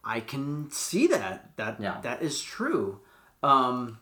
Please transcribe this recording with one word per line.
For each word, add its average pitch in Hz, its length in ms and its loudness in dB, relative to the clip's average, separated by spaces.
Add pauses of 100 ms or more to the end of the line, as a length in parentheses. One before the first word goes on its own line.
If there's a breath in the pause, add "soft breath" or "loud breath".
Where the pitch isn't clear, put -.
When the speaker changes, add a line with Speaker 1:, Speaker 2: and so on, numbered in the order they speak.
Speaker 1:
I 113 160 -2
can 143 540 -4
see 233 340 2
that. - 500 0
That, 110 240 -4
Speaker 2:
Yeah. 104 220 -2
Speaker 1:
that 123 180 -4
is 156 220 -2
true." 156 560 -2 (460 soft breath)
Um, 127 580 4